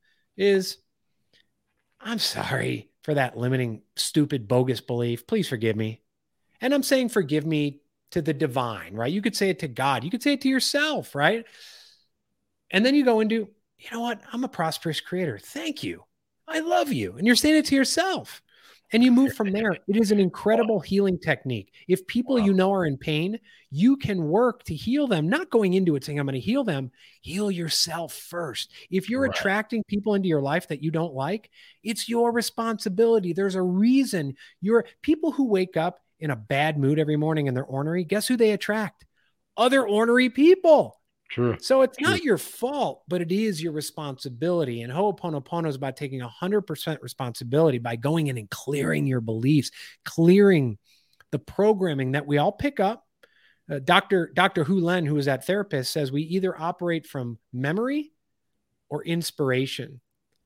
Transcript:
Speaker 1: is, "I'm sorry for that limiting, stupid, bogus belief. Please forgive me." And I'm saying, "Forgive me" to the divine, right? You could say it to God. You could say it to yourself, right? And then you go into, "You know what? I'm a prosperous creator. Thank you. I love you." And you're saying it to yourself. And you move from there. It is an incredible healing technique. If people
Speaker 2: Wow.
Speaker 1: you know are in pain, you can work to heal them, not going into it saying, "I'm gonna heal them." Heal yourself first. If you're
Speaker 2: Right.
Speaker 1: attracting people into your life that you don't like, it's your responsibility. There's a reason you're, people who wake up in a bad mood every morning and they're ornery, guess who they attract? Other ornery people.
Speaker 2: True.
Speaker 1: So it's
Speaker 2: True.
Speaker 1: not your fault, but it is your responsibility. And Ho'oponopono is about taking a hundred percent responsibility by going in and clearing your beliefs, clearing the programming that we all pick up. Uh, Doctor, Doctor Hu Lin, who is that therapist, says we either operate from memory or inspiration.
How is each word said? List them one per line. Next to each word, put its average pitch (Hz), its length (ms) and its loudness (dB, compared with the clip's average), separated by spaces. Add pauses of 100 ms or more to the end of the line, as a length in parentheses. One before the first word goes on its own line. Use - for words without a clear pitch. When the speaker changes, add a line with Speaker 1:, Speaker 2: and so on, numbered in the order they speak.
(360)
Speaker 1:
is, 196 420 0 (1200)
"I'm 226 180 -6
sorry 127 720 -4 (120)
for 151 120 -2
that 127 220 0
limiting, 123 460 -2 (140)
stupid, 139 520 -2
bogus 127 320 2
belief. 120 460 -4
Please 220 220 -2
forgive 110 280 0
me." 110 260 -6 (580)
And 262 140 0
I'm 277 80 2
saying, 262 280 0
"Forgive 151 360 0
me" 147 340 -2 (300)
to 180 100 -2
the 156 140 -2
divine, 120 600 -4
right? 117 180 -2
You 202 100 -4
could 220 140 -2
say 196 140 0
it - 100 -2
to 160 80 -6
God. 131 360 -2
You 170 60 -6
could 240 120 -4
say 285 120 2
it 269 80 -6
to 269 60 2
yourself, 269 680 -2
right? 190 320 2 (1200)
And 196 140 2
then 269 100 2
you 294 100 4
go 233 160 4
into, 220 280 -2 (300)
"You - 140 -20
know 233 80 -8
what? 233 220 -6 (100)
I'm 247 120 -4
a - 40 -4
prosperous 160 520 -4
creator. 170 380 -6
Thank 311 440 -10
you. 85 220 -10 (440)
I 320 120 -4
love 320 320 0
you." 104 240 -4
And 170 100 -2
you're 240 100 6
saying 302 200 4
it 302 100 2
to - 80 0
yourself. 277 680 -2 (520)
And 233 80 6
you 254 80 6
move 254 220 4
from 202 200 -2
there. 208 200 0
It 202 240 -2
is 214 160 4
an 208 80 4
incredible 214 580 2
healing 190 400 0
technique. 127 540 -4 (160)
If 185 180 0
people 247 280 -2
Speaker 2:
Wow. 226 100 2
Speaker 1:
you 196 80 4
know 190 220 2
are 185 100 0
in 139 140 -2
pain, 170 420 -4 (300)
you 214 260 4
can 208 280 -4
work 214 400 0
to 160 100 -8
heal 269 320 0
them, 165 240 2
not 311 180 0
going 202 240 2
into 180 240 2
it 131 80 -6
saying, 147 140 -6
"I'm 139 80 -2
gonna 135 100 -2
heal 226 260 -2
them." 139 300 -4 (300)
Heal 202 280 -4
yourself 170 640 -4
first. 170 580 -10 (200)
If 185 180 -2
you're 254 140 -2
Speaker 2:
Right. 262 80 0
Speaker 1:
attracting 214 580 -2
people 208 240 -2
into 196 160 2
your 151 140 2
life 147 260 -2
that 147 140 -8
you 160 80 -2
don't 160 240 -2
like, 156 360 -6 (320)
it's 220 240 -6
your 233 260 0
responsibility. 226 1000 0
There's 190 220 -2
a 185 80 0
reason 185 760 2 (240)
you're, 220 240 4 (160)
people 320 320 0
who 269 140 0
wake 185 320 0
up 175 260 -4 (160)
in 156 100 -4
a 123 60 -2
bad 143 420 0
mood 143 200 2
every 151 180 2
morning 151 320 0
and 127 80 -2
they're 127 80 -2
ornery, 156 400 -4
guess 196 240 -2
who 254 80 0
they 220 160 4
attract? 208 540 -4 (500)
Other 247 320 4
ornery 233 400 4
people. 320 720 6 (320)
Speaker 2:
True. 120 280 0
Speaker 1:
So 262 200 2
it's 262 160 2
Speaker 2:
True. 302 140 0
Speaker 1:
not 381 120 0
your 240 140 2
fault, 247 720 -4
but 175 140 -2
it 165 100 -4
is 202 300 -2
your 165 100 -4
responsibility. 143 1120 -4
And 120 100 -10
Ho'oponopono 170 720 -2
is 139 100 -2
about 131 200 -8
taking 135 240 -8
a 123 80 -10
hundred 190 340 -2
percent 160 400 -6
responsibility 127 760 0
by 117 180 -6
going 147 300 0
in 135 100 -4
and 107 140 -10
clearing 147 560 -2
your 127 160 0
beliefs, 117 480 2 (340)
clearing 170 720 6 (540)
the 143 80 -2
programming 180 760 0
that 143 140 -2
we 143 100 0
all 156 160 2
pick 277 280 -4
up. 202 260 -2 (640)
Uh, 147 80 -6
Doctor, 170 560 2
Doctor 185 300 2
Hu 190 160 0
Lin, 170 260 0
who 147 100 0
is 139 80 0
that 131 220 -2
therapist, 185 440 -2
says 139 220 -4
we 143 80 -2
either 180 400 -2
operate 170 460 -4
from 120 320 -8 (120)
memory 226 640 -4 (800)
or 147 120 -8
inspiration. 135 1000 -4 (440)